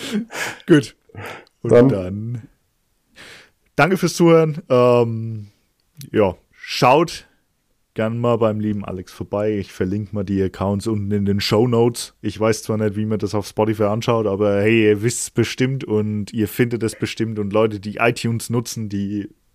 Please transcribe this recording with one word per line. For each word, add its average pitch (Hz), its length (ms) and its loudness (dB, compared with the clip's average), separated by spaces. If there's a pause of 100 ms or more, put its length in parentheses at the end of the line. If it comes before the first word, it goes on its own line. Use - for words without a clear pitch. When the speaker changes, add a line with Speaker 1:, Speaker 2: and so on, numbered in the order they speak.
(680)
Speaker 1:
Gut. 151 300 4 (680)
Und 117 100 0
Speaker 2:
Dann 123 160 8
Speaker 1:
dann 104 540 -4 (1300)
danke 170 200 4
fürs 165 180 -2
Zuhören. 160 540 4
Ähm, 117 760 2 (680)
ja, 101 240 2 (160)
schaut - 720 0 (720)
gern 113 260 -2
mal 120 180 2
beim 107 220 2
lieben 104 240 -2
Alex 92 280 -10
vorbei. 104 460 -2
Ich 95 140 -8
verlinke 101 420 -4
mal 101 80 -4
die 95 180 -2
Accounts 98 460 -2
unten 104 240 -2
in 101 140 -2
den 101 160 0
Shownotes. 117 840 0
Ich 104 160 -6
weiß 107 240 0
zwar 110 140 -4
nicht, 107 180 -2
wie 107 120 -4
man 107 120 -2
das 101 160 -4
auf 101 140 -4
Spotify 107 360 0
anschaut, 110 440 0
aber 101 320 2
hey, 110 240 4
ihr 104 180 4
wisst's - 300 -4
bestimmt 127 500 -2
und 107 500 -4
ihr 107 140 0
findet 120 380 -2
es 110 120 -4
bestimmt. 110 440 -6
Und 101 120 -4
Leute, 107 280 0
die 104 160 -10
iTunes 117 540 -2
nutzen, 117 380 -6
die 101 400 -4 (260)